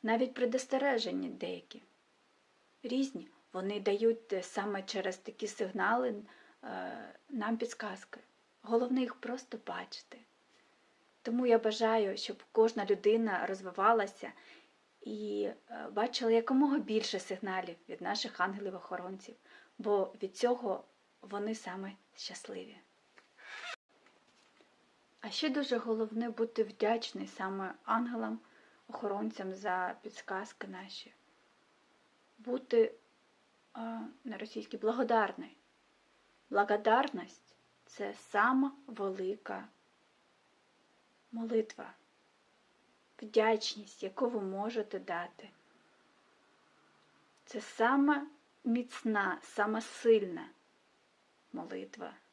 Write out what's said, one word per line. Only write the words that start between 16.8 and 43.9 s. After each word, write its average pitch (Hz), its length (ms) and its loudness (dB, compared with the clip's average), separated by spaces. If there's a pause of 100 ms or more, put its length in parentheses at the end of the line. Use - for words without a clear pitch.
сигналів 185 560 -6 (140)
від 220 120 -10
наших 208 380 -4
ангелів-охоронців, 190 960 -4 (420)
бо 196 360 2 (100)
від 190 140 -8
цього 240 460 0 (380)
вони 202 340 -4
саме 196 360 -10 (240)
щасливі. - 600 -12 (2500)
А 220 80 -10
ще 311 200 0
дуже 262 280 0
головне 226 520 -2
бути 226 340 0
вдячний 208 640 0
саме 190 460 -6 (120)
ангелам-охоронцям 220 1700 -4
за 185 480 -2
підсказки 196 680 -10
наші. 190 460 -14 (1200)
Бути, 233 540 4 (840)
е, 226 220 -6 (240)
на 214 140 -8
російській - 400 -10
благодарний. 226 800 0 (920)
Благодарність — 208 1080 2 (300)
це 202 280 -8
сама 262 580 4 (160)
велика 196 800 -4 (1600)
молитва. 226 640 -2 (1300)
Вдячність, 214 800 0